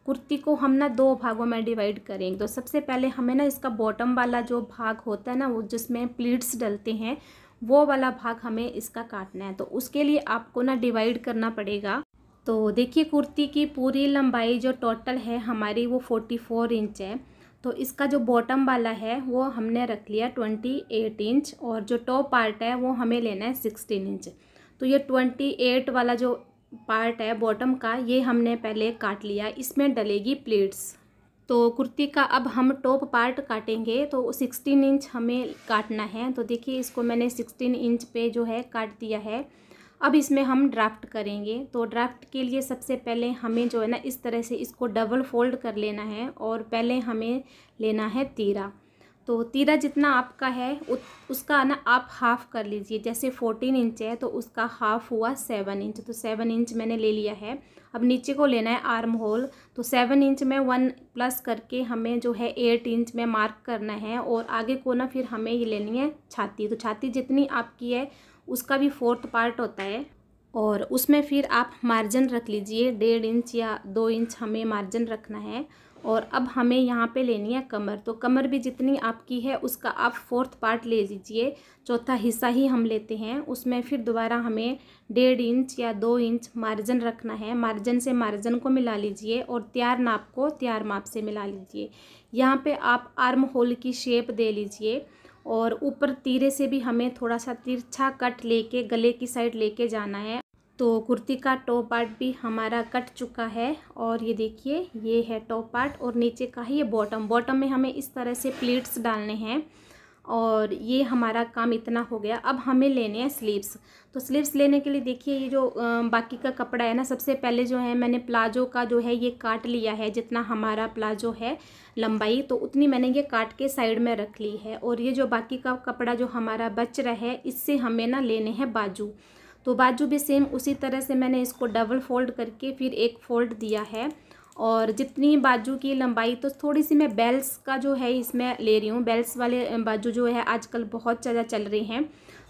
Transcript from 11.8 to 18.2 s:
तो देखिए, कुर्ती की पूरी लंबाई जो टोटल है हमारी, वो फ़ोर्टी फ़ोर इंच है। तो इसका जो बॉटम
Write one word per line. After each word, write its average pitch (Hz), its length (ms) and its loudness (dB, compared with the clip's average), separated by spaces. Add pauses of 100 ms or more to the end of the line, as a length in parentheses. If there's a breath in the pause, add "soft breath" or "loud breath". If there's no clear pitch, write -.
तो 220 240 2
देखिए, 254 340 4
कुर्ती 294 420 0
की 294 200 0
पूरी 269 400 0
लंबाई 247 520 2
जो 254 140 0
टोटल 233 420 -2
है 233 240 -4
हमारी, 214 480 -2
वो 247 120 0
फ़ोर्टी 226 380 -2
फ़ोर 233 360 -2
इंच 214 280 -2
है। 202 200 -6 (420 loud breath)
तो 247 100 -4
इसका 269 340 -4
जो 277 120 2
बॉटम 247 480 4